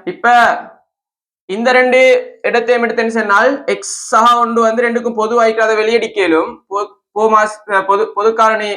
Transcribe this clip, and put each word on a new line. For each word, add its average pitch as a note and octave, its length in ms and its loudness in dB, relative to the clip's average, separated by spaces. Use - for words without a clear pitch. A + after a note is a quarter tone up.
இப்ப F3+ 200 -6
இந்த A3+ 220 -4
ரெண்டு B3+ 280 2
இடத்தையும் A#3 420 0
எடுத்தேன்னு A3+ 320 -4
சொன்னால் G#3+ 340 2
எக்ஸ் - 300 -6
சா A3+ 140 2
ஒன்று A#3 240 0
வந்து A3+ 240 0
ரெண்டுக்கும் A3+ 340 -4
பொதுவாய்க்கு A3 440 0
அதை A3 140 0
வெளியடிக்கலும் G#3 760 0
பொ-, G3+ 240 -8
பொ-, A3 200 -2
மாஸ்-, G#3+ 260 2
பொது, G3+ 180 0
பொது G#3 200 0
காரணி A3 440 0